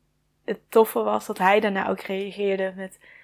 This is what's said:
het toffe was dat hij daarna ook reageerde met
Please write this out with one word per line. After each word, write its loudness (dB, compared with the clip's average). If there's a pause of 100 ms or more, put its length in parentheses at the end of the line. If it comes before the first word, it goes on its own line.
(440)
het -8
toffe 4
was -2
dat -8
hij 6
daarna 0
ook -2
reageerde -4
met -12 (260)